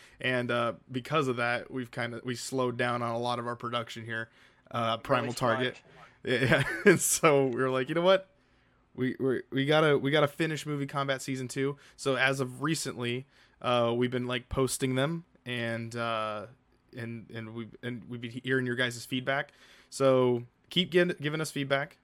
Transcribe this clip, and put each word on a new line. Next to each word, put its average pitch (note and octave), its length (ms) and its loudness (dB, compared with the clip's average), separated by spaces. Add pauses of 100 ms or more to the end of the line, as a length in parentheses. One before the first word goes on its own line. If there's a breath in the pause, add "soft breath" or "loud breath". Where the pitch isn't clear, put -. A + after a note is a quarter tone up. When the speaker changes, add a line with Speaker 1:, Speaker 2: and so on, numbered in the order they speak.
(200 loud breath)
Speaker 1:
And, B2 300 0
uh, A#2 240 0 (160)
because C3 380 -2
of A#2+ 80 0
that, A#2+ 360 -2
we've B2+ 180 -8
kinda, A#2+ 340 -6
we B2 120 -4
slowed B2 420 -2
down A#2+ 240 0
on A#2 80 -2
a A#2 80 -2
lot A#2+ 220 -2
of A#2+ 80 -6
our A#2+ 80 -6
production A#2 500 -6
here. A2+ 240 -8 (400 soft breath)
Uh, A#2 220 0
Speaker 2:
Really A2+ 100 -2
Speaker 1:
Primal B2 320 0
Target. B2+ 400 0 (480 loud breath)
Speaker 2:
slacked. - 0 -
Speaker 1:
Yeah, B2+ 400 4 (120)
<laughs> - 160 -2
and D#3+ 100 8
so C#3 460 4
we A#2+ 100 -2
were C3 140 2
like, C3 180 0
"You D#3 80 -2
know E3+ 60 2
what? F#3+ 260 6 (680 soft breath)
We, C3 240 -2
we, B2+ 220 0 (100)
we C3+ 160 0
gotta, D3+ 320 6
we C3+ 140 -2
gotta D3+ 160 4
finish D#3 380 -4
Movie C#3+ 200 -4
Combat C#3 360 -2
Season C3 260 -6
two." C#3 280 -2 (200 loud breath)
So C3+ 200 0
as C3+ 240 2
of B2+ 220 -6
recently, B2+ 640 -4 (360 soft breath)
uh, A#2+ 340 2
we've B2 160 2
been, B2 160 -2
like, B2 220 -4
posting C3 460 0
them D#3+ 280 0 (220)
and, A#2 500 -6
uh, A2 500 -4 (500)
and, A#2 380 -10
and A2 200 -10
we've, A2+ 280 -10
and A#2+ 260 -8
we've A#2+ 120 -10
been A#2+ 240 -10
hearing C3 220 0
your A#2+ 100 -2
guys' A#2+ 280 -2
feedback. C3+ 480 -4 (360 loud breath)
So B2+ 560 4 (240)
keep D#3+ 240 0
gi-, F3 280 4
giving D3+ 200 -4
us D3 100 -4
feedback. C#3 540 -2